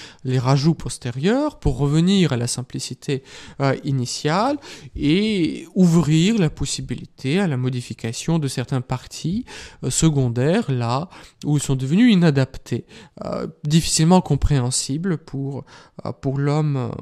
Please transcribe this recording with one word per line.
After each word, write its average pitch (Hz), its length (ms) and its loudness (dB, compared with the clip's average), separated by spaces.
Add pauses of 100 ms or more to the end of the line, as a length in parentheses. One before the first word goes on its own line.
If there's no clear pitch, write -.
(240)
les 127 160 0
rajouts 139 340 4
postérieurs 175 840 -4
pour 135 180 0
revenir 160 540 2
à 127 60 -2
la 120 100 -2
simplicité, 127 760 -6 (360)
euh, 139 240 0
initiale 151 760 -2 (380)
et 160 800 0
ouvrir 175 640 4
la 156 100 2
possibilité - 920 -6
à 196 60 0
la 139 100 -2
modification 127 840 -4
de 143 80 -2
certains 131 340 -4
partis, - 600 -6 (400)
euh, 127 60 -4
secondaires 139 840 2
là 123 380 -2 (340)
où 147 140 0
ils 139 60 -2
sont 139 120 0
devenus 170 380 4
inadaptés, 139 720 2 (400)
euh, - 220 -6 (180)
difficilement 160 560 4
compréhensibles 143 960 0
pour, 139 480 -10 (400)
euh, - 80 -8
pour 139 260 -4
l'homme 143 640 0